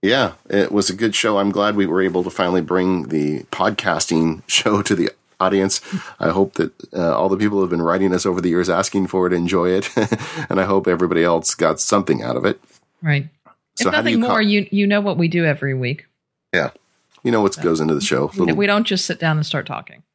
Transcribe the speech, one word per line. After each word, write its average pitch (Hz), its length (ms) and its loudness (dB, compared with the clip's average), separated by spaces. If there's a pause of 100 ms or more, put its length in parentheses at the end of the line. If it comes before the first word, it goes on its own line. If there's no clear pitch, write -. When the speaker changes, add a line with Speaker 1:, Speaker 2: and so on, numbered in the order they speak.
Speaker 1:
Yeah, 107 320 2 (160)
it 101 220 2
was 101 180 2
a 92 60 -4
good 107 180 -2
show. 104 260 0
I'm 101 120 2
glad 104 240 0
we 101 100 2
were 87 160 2
able 90 220 0
to 85 60 -4
finally 90 320 0
bring 90 480 0
the 76 420 -2
podcasting 85 920 0
<laughs> - 40 -20
show 104 340 0
to 101 140 0
the 85 140 0 (320)
audience. 95 400 0 (380)
I - 100 0
hope 95 240 0
that, - 180 -2 (220)
uh, 82 240 0
all 85 100 0
the 95 100 0
people 104 200 0
who 98 60 2
have 90 60 -2
been 85 120 -2
writing 92 320 2
us 90 120 -2
over 92 140 0
the 90 100 0
years 87 200 0
asking 92 380 0
for 92 200 0
it 90 60 0
enjoy 87 360 0
it, 95 240 -2
<laughs> - 560 -4
and 95 100 0
I 95 40 2
hope 98 240 0
everybody 85 360 2
else 85 300 0
got 80 280 0
something 82 400 0
out 60 160 -4
of - 80 -4
it. - 160 -2 (400)
Speaker 2:
Right. 143 260 -2 (480)
Speaker 1:
So - 140 0
Speaker 2:
If - 40 -2
Speaker 1:
how 302 80 2
do - 80 -2
Speaker 2:
nothing - 100 2
Speaker 1:
you 233 60 2
co- 247 60 0
Speaker 2:
more, 220 100 2
you, 208 300 2
you 202 160 2
know 208 140 2
what 196 160 -2
we 170 100 2
do 170 180 0
every 143 280 0
week. 127 320 -4 (480)
Speaker 1:
Yeah. 80 180 0 (520)
You 117 80 0
know 113 100 4
what 98 140 2
Speaker 2:
So, 78 60 -14
Speaker 1:
goes 80 200 2
into 78 120 0
the 71 80 0
show. 69 340 -2
Little 180 200 2
Speaker 2:
we 202 120 0
don't 208 180 2
just 190 200 -2
sit - 140 -8
down 160 160 0
and 151 100 -2
start 160 200 -6
talking - 380 -14 (100)